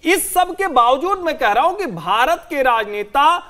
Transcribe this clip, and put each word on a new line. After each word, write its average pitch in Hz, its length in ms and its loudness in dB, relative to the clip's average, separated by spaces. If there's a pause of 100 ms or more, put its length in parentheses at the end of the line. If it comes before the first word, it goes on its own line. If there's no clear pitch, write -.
इस 349 300 -2
सब 359 220 0
के 392 100 -2
बावजूद 277 520 2
मैं 330 200 -4
कह 220 140 2
रहा 240 120 2
हूं 381 120 0
कि 403 100 -6
भारत 208 640 -2
के 285 120 -2
राजनेता 226 760 0 (140)